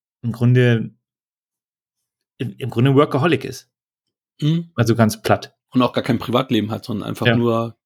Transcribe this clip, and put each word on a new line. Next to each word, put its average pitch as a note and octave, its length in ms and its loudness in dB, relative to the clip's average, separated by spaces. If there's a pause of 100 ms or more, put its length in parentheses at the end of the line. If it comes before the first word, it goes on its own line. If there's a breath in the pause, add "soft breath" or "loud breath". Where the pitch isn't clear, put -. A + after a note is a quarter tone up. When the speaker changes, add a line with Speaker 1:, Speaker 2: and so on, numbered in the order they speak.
(220)
Speaker 1:
im A#2+ 80 -6
Grunde, B2 600 2 (1500)
im, B2 180 -8
im A#2+ 140 -8
Grunde C3 240 2
Workaholic D3 500 2
ist. - 240 -14 (720)
Speaker 2:
Mhm. E3 360 -2
Speaker 1:
Also A#2 180 2
ganz A2 280 0
platt. - 340 -2 (140)
Speaker 2:
Und B2+ 120 0
auch A#2+ 100 0
gar B2 120 -4
kein A#2 160 -2
Privatleben A2+ 500 -2
hat, G#2+ 140 -8
sondern G#2+ 240 -8
einfach A2 180 -4
Speaker 1:
Ja. A#2 100 2
Speaker 2:
nur A#2 500 -2